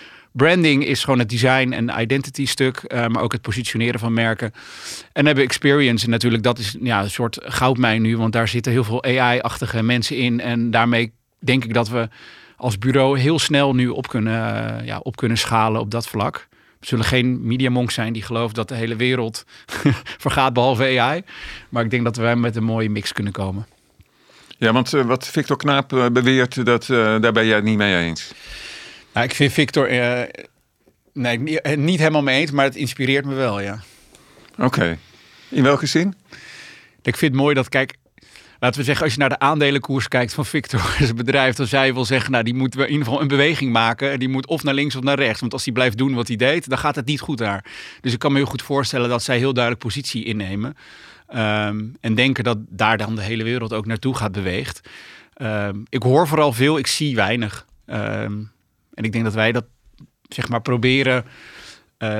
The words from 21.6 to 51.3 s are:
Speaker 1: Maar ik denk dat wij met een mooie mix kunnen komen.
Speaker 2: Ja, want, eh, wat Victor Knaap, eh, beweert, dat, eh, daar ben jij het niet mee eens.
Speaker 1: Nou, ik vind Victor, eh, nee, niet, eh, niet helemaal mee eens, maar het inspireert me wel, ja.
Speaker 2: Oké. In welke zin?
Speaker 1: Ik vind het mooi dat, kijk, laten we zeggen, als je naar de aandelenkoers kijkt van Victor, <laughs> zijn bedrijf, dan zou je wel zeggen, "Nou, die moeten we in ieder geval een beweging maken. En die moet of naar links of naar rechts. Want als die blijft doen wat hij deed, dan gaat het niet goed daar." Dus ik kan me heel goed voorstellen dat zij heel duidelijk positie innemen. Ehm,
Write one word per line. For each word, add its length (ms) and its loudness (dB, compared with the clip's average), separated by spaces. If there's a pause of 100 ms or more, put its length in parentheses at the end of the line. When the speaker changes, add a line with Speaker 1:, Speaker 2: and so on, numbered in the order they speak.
Speaker 1:
Maar 160 -2
ik 60 -2
denk 140 0
dat 120 -2
wij 200 2
met 200 0
een 80 -2
mooie 260 0
mix 220 -4
kunnen 200 -4
komen. 340 -6 (920)
Speaker 2:
Ja, 140 4
want, 220 2
eh, 80 4
wat 260 0
Victor 280 -2
Knaap, 360 0
eh, 200 2
beweert, 540 2
dat, 240 4
eh, 300 4
daar 120 4
ben 140 4
jij 100 4
het 80 2
niet 140 2
mee 260 4
eens. 280 -6 (800)
Speaker 1:
Nou, 140 0
ik 80 -6
vind 180 2
Victor, 360 2
eh, 340 0 (880)
nee, 260 -2
niet, 220 -2
eh, 160 -2
niet 220 0
helemaal 240 4
mee 180 2
eens, 100 -2
maar 140 2
het 120 -2
inspireert 480 -2
me 100 -6
wel, 260 -2
ja. 180 -8 (800)
Speaker 2:
Oké. 400 0 (500)
In 140 0
welke 240 4
zin? 280 0 (880)
Speaker 1:
Ik 140 -2
vind 160 2
het 80 2
mooi 140 4
dat, 140 0
kijk, 260 -2 (640)
laten 220 2
we 60 -2
zeggen, 180 2
als 100 2
je 60 -4
naar 80 4
de 100 0
aandelenkoers 720 2
kijkt 260 0
van 120 -2
Victor, 340 -4
<laughs> 200 -2
zijn 160 2
bedrijf, 380 2
dan 120 -2
zou 200 2
je 80 2
wel 100 -2
zeggen, 260 0
"Nou, 140 2
die 100 0
moeten 260 -2
we 60 2
in 60 -6
ieder 140 0
geval 160 -2
een 60 0
beweging 440 2
maken. 380 2
En 80 -4
die 100 -2
moet 180 -4
of 160 -2
naar 120 0
links 220 -2
of 60 -6
naar 160 0
rechts. 220 0
Want 120 -4
als 120 -6
die 80 -4
blijft 260 2
doen 160 0
wat 140 -2
hij 80 -2
deed, 320 0
dan 100 -2
gaat 180 -2
het 100 -6
niet 140 -2
goed 180 -6
daar." 260 -4 (360)
Dus 120 -2
ik 60 -2
kan 140 0
me 60 4
heel 80 2
goed 160 -8
voorstellen 460 -2
dat 140 0
zij 160 0
heel 160 0
duidelijk 300 0
positie 400 -6
innemen. 520 -6 (520)
Ehm, 560 -2 (160)